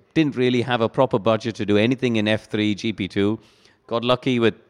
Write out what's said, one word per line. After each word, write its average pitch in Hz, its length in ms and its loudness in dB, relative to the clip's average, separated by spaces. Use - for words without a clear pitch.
didn't 151 220 0
really 123 260 0
have 120 200 -2
a 113 60 2
proper 127 320 0
budget 110 360 -2
to 107 100 -6
do 101 120 2
anything 120 380 2
in 107 120 0
F 107 220 -2
three, 107 240 0
G 107 200 -4
P 92 140 -6
two, 104 320 -2
got 113 180 -4
lucky 123 340 0
with 113 160 2